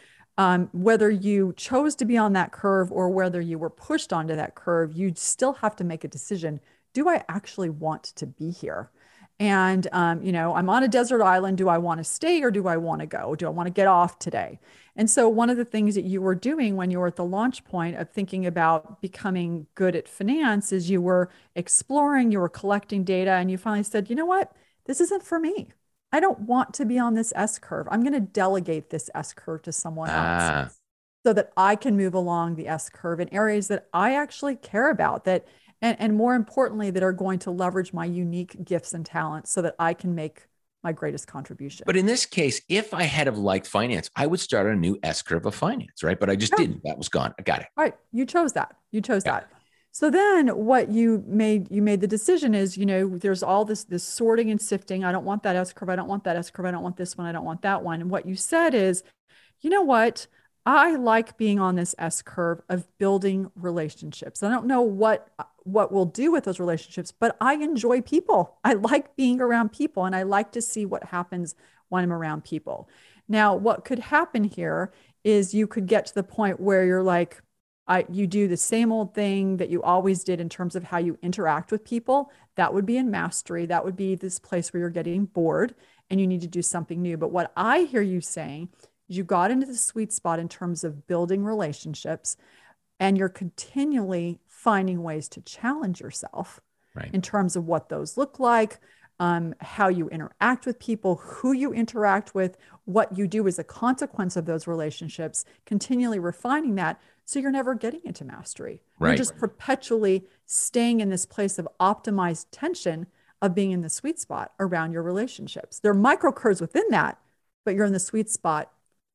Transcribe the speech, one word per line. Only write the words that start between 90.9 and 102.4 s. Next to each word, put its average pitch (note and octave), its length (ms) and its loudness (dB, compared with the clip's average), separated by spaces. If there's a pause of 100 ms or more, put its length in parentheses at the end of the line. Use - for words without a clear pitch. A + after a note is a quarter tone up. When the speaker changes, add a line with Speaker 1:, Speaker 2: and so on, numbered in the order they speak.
Speaker 1:
building F3+ 380 0
relationships, D#3+ 920 -6 (640)
and G3 160 2
you're F#3+ 140 0
continually F#3+ 1080 -4 (100)
finding F#3+ 540 0
ways D#3 280 -8
to - 100 -18
challenge A#3 640 -6
yourself - 580 -12 (340)
Speaker 2:
Right. - 200 -10
Speaker 1:
in F#3+ 80 0
terms F#3 340 0
of E3+ 80 -4
what D#3+ 240 0
those D3+ 300 -6
look C#4 200 -2
like, A#3 420 2 (400)
um, E3+ 400 0
how - 280 0
you F3 220 0
interact G#3+ 560 -2
with A#3+ 120 -4
people, G3+ 380 -2
who - 360 -4
you C4 200 0
interact G#3+ 600 0
with, F#3 220 -2 (280)